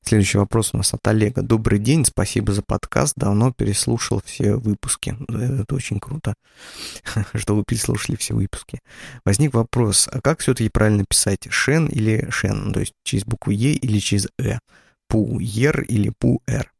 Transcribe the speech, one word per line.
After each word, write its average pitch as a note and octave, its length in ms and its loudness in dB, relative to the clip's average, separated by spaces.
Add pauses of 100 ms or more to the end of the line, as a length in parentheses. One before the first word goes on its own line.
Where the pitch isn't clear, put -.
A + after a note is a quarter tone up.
Следующий G2+ 300 4
вопрос G#2 380 2
у - 20 -2
нас - 160 0
от - 160 -4
Олега. A2 320 2
«Добрый A2 380 2
день, C3+ 260 2
спасибо - 480 0
за G2+ 100 0
подкаст, - 540 0
давно G#2+ 360 2
переслушал G#2+ 720 -2
все G#2 320 0
выпуски». - 600 -4 (140)
Э, B2 320 -2
это C#3+ 120 -4
очень G#2+ 240 -4
круто, C#3+ 360 -6 (720)
<laughs> - 300 -4
что G#2 220 0
вы G2+ 80 0
переслушали - 520 -2
все - 180 -4
выпуски. - 460 -4 (440)
Возник D#3 300 2
вопрос, A#2 580 2
а B2 80 -4
как D3+ 200 0
всё-таки A#2+ 280 2
правильно G#2+ 400 4
писать - 420 0
«шен» D3+ 360 2
или A2 440 0
«шен»? G2+ 440 -2
То - 60 0
есть - 120 -4 (100)
через G#2 220 -2
букву - 260 -4
«Е» A2+ 220 2
или A2 260 0
через F#2+ 300 0 (100)
Э, C3 200 -2 (500)
Пуер A2+ 760 0
или G#2+ 360 0
Пуэр? C3 600 0